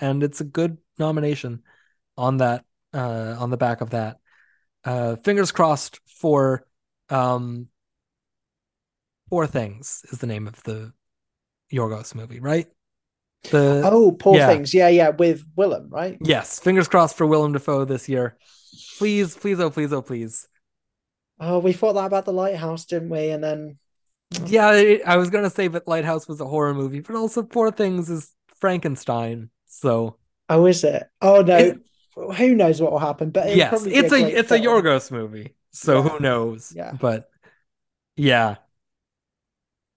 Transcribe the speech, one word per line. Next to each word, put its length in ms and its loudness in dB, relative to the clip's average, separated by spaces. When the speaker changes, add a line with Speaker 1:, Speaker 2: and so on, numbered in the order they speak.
Speaker 1:
and 220 -2
it's 180 -4
a 40 -6
good 340 -4
nomination 640 -4
on 220 -2
that, 260 0
uh, 440 -6
on 120 -6
the 60 -4
back 240 -2
of 100 -8
that. 280 -8
Uh, 320 -4
fingers 360 -2
crossed 540 -2
for, 600 0
um, 580 -4
Poor 160 -2
Things 680 -8
is 60 -14
the 80 -8
name 200 -8
of 160 -18
the 300 -12
Yorgos 420 -6
movie, 240 -16
right? 300 -4
The 340 2
Speaker 2:
Oh, 280 6
Poor 240 6
Speaker 1:
Yeah. 120 6
Speaker 2:
Things. 240 2
Yeah, 160 6
yeah, 220 6
with 340 0
Willem, 340 -2
right? 300 -10
Speaker 1:
Yes. 400 -2
Fingers 280 2
crossed 280 2
for 100 0
Willem 260 2
Dafoe 320 -2
this 240 -8
year. 280 -4
Please, 380 -2
please, 240 -4
oh, 100 0
please, 220 -4
oh, 100 -4
please. 440 -10
Speaker 2:
Oh, 180 -2
we 140 2
thought 220 0
that 120 -2
about 180 -2
The 80 -4
Lighthouse, 520 -4
didn't 260 -8
we? 200 -4
And 120 -6
then 360 -8
Speaker 1:
Yeah, 260 4
it, 320 6
I 120 2
was 140 0
gonna 200 0
say 180 -2
that 200 -8
Lighthouse 400 -4
was 120 -12
a 60 -8
horror 260 -2
movie, 280 -6
but 160 -10
also 260 -4
Poor 300 0
Things 360 -2
is 240 -8
Frankenstein, 880 -4
so 520 -2
Speaker 2:
Oh, 180 6
is 180 2
it? 200 -2
Oh, 220 6
no. 140 6
Speaker 1:
It 220 6
Speaker 2:
Who 180 4
knows 260 4
what 120 0
will 80 -2
happen, 300 -4
but 160 -2
it'll 120 2
Speaker 1:
Yes, 120 4
Speaker 2:
probably 200 -2
be 60 0
Speaker 1:
it's 160 4
Speaker 2:
a 40 4
Speaker 1:
a, 40 4
Speaker 2:
great 160 0
Speaker 1:
it's 160 0
a 80 4
Speaker 2:
film. 220 2
Speaker 1:
Yorgos 280 0
movie, 460 -12
so 300 0
Speaker 2:
Yeah. 60 2
Speaker 1:
who 120 -6
knows? 540 -4
Speaker 2:
Yeah. 180 -14
Speaker 1:
But, 360 -4
yeah. 420 2